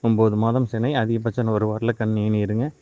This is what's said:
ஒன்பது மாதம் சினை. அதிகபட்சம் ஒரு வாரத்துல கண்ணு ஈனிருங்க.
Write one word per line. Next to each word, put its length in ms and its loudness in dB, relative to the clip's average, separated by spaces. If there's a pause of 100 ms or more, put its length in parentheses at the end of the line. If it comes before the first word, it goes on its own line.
ஒன்பது 320 4
மாதம் 320 2
சினை. 260 -2
அதிகபட்சம் 580 -2
ஒரு 160 0
வாரத்துல 260 -2
கண்ணு 280 -2
ஈனிருங்க. 460 0 (140)